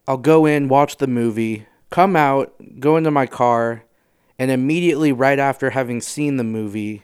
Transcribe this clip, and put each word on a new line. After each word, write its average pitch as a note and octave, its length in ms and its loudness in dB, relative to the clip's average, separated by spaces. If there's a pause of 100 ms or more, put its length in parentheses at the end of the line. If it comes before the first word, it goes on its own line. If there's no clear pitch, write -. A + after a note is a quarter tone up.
I'll C3+ 100 -2
go D#3 300 4
in, D3 220 0
watch C#3 300 2
the C#3 100 -2
movie, A2+ 580 -2 (240)
come F#3+ 240 2
out, C#3 400 0 (240)
go D3 180 2
into D#3+ 140 0
my C#3 160 0
car, A#2 560 -2 (560)
and C3 100 -2
immediately D3+ 640 0
right C3+ 300 2
after C3+ 300 -2
having B2 300 -4
seen D3 360 -4
the B2 80 -2
movie, G#2+ 600 -8